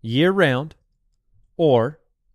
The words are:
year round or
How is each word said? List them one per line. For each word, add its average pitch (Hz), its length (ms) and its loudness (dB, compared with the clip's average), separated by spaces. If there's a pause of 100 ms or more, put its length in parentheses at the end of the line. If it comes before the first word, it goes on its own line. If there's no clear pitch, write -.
year 131 300 0
round 156 420 -2 (840)
or 135 420 0 (360)